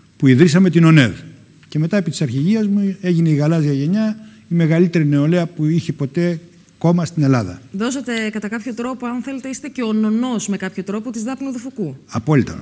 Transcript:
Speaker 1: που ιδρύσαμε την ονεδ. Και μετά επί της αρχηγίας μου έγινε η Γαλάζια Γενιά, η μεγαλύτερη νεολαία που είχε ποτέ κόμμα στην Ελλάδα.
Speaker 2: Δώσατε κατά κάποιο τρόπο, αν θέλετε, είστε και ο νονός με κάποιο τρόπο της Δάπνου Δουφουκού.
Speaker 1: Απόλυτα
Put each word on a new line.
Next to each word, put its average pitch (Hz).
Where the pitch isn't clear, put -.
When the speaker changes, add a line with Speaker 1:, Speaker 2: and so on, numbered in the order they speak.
Speaker 1:
που 143
ιδρύσαμε 165
την 165
ονεδ. 160
Και 151
μετά 170
επί 175
της -
αρχηγίας 160
μου 196
έγινε 170
η 151
Γαλάζια 147
Γενιά, 202
η 175
μεγαλύτερη 165
νεολαία 151
που 156
είχε 160
ποτέ 170
κόμμα 170
στην -
Ελλάδα. 113
Speaker 2:
Δώσατε 240
κατά 208
κάποιο 226
τρόπο, 240
αν 240
θέλετε, 262
είστε 269
και 262
ο 220
νονός 220
με 196
κάποιο 190
τρόπο 220
της 220
Δάπνου 262
Δουφουκού. 220
Speaker 1:
Απόλυτα 120